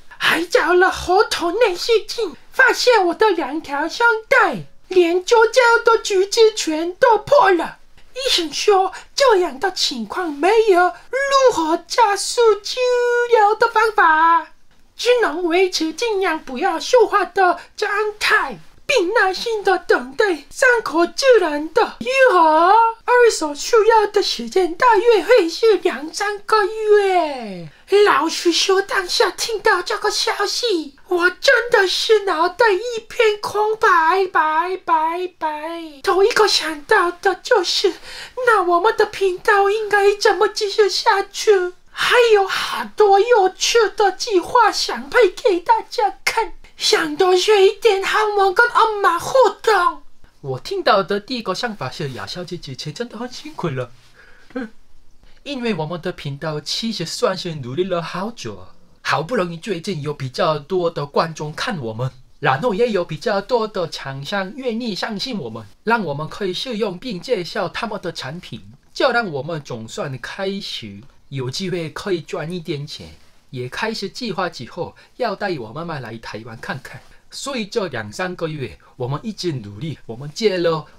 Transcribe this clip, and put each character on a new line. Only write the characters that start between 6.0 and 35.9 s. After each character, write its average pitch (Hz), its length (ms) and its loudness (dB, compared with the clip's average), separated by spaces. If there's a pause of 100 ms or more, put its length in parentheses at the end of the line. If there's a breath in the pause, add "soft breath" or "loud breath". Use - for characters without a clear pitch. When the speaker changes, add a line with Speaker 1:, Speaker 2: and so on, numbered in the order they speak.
Speaker 1:
子 440 260 4
全 330 400 -4
都 466 240 4
破 453 320 4
了。 339 280 0 (360)
医 508 160 -6
生 330 220 -2
说， 381 400 2 (240 loud breath)
这 494 220 4
样 330 200 0
的 381 140 -2
情 240 340 -4
况 330 280 -6
没 285 160 0 (180)
有 359 140 6
如 523 720 2
何 339 340 0
加 415 300 2
速 453 380 2
治 - 200 -10 (560)
疗 427 240 4
的 466 140 2
方 453 240 2
法， 330 560 4 (480)
只 453 120 0 (120)
能 349 240 -2
维 359 260 2
持 320 220 -4
尽 440 260 -2
量 359 180 -2
不 262 200 -12
要 339 200 -2
说 427 300 4
话 392 160 0
的 359 380 0 (160 loud breath)
状 415 120 -4 (300)
态， 247 400 0 (260)
并 415 280 0
耐 392 200 2
心 427 300 -4
的 370 160 2
等 269 340 -2
待 381 360 -2
伤 480 340 2
口 339 240 0
自 494 340 4
然 311 320 -4
的 - 260 0
愈 508 320 4
合。 330 400 6 (320)
而 480 280 6
所 302 220 -4
需 - 220 -2 (120)
要 440 200 4
的 403 140 0
时 240 280 -6
间 349 260 0
大 480 200 4
约 427 280 4
会 392 260 4
是 427 280 2
两 311 360 -4
三 403 260 -4
个 427 240 2
月。 359 1080 0 (360 soft breath)
老 320 240 4
实 339 220 -2
说， 370 300 2
当 392 260 -4
下 392 240 0
听 440 280 -6
到 392 220 2
这 415 160 -6
个 415 140 -2
消 - 340 -2
息， 359 500 -4 (120)
我 349 220 0
真 480 420 2
的 403 160 4
是 403 380 2
脑 349 240 0
袋 440 220 2
一 453 360 -2
片 427 320 0
空 427 380 -2
白， 359 500 2
白， 339 560 -2
白， 330 440 -2 (120)
白。 311 640 -8